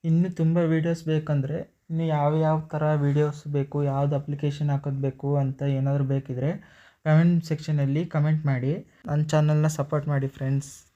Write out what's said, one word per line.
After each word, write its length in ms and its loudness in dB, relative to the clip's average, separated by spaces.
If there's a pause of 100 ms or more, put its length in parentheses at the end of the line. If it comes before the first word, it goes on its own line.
ಇನ್ನೂ 300 4
ತುಂಬ 240 2 (120)
ವೀಡಿಯೋಸ್ 360 0
ಬೇಕಂದರೆ, 520 0 (280)
ಇನ್ನು 200 -2
ಯಾವ 320 2
ಯಾವ 200 2 (120)
ಥರ 140 -2 (180)
ವೀಡಿಯೋಸ್ 400 0 (100)
ಬೇಕು, 320 -2
ಯಾವ್ದು 320 0
ಅಪ್ಲಿಕೇಶನ್ 560 -2
ಹಾಕೋದು 300 -4
ಬೇಕು 340 -4
ಅಂತ 260 -2 (160)
ಏನಾದರೂ 340 0
ಬೇಕಿದ್ರೆ 380 -2 (540)
ಕಾಮೆಂಟ್ 400 4
ಸೆಕ್ಷನಲ್ಲಿ 580 -2 (120)
ಕಾಮೆಂಟ್ 320 2
ಮಾಡಿ. 260 0 (320)
ನನ್ನ 280 0
ಚಾನಲ್ನ 460 2
ಸಪೋರ್ಟ್ 300 -2
ಮಾಡಿ 280 -2
ಫ್ರೆಂಡ್ಸ್. 340 -4 (260)